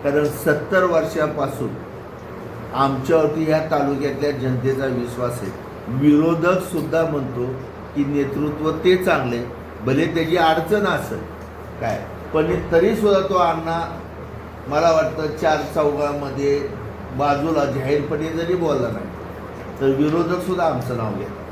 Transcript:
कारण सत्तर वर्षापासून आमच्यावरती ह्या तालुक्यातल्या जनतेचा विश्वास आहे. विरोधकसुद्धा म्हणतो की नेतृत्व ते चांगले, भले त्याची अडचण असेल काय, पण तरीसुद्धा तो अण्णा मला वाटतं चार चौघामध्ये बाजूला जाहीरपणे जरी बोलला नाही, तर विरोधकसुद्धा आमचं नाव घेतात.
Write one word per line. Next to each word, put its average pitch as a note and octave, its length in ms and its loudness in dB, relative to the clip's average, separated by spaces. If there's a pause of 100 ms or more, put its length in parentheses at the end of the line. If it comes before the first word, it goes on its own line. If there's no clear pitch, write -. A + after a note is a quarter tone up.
कारण D3 220 2 (180)
सत्तर E3 400 0
वर्षापासून D3+ 840 -2 (1040)
आमच्यावरती D3 680 2
ह्या D#3 160 4 (120)
तालुक्यातल्या C#3+ 600 0
जनतेचा C3 540 0
विश्वास A#2+ 560 -2
आहे. F#2+ 100 -6 (480)
विरोधकसुद्धा D#3+ 1040 4
म्हणतो B2+ 420 -2 (500)
की C#3+ 100 2
नेतृत्व C#3+ 640 0 (140)
ते F#3 200 6
चांगले, B2 400 0 (420)
भले C#3 200 4
त्याची D#3+ 320 2
अडचण E3 500 4
असेल C#3+ 320 -2 (600)
काय, A2+ 180 -2 (340)
पण E3 200 2 (180)
तरीसुद्धा G3 480 6 (100)
तो F#3 80 2
अण्णा E3 420 2 (880)
मला D#3+ 240 4
वाटतं D#3 500 2
चार D#3 200 4 (140)
चौघामध्ये C#3+ 840 2 (580)
बाजूला C#3+ 480 2
जाहीरपणे C#3+ 640 0
जरी E3+ 260 0
बोलला C#3+ 320 2
नाही, G#2 180 -4 (760)
तर C3+ 160 4
विरोधकसुद्धा E3+ 680 2
आमचं B2+ 320 0
नाव A2 160 -2
घेतात. - 280 -8 (100)